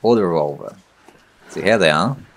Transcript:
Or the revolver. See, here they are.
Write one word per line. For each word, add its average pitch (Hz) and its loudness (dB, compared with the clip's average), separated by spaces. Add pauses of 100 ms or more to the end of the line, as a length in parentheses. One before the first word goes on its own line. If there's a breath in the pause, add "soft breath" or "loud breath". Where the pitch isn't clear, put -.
Or 113 4
the 107 2
revolver. 78 -4 (720)
See, - -12
here 104 2
they 85 4
are. 95 0 (200)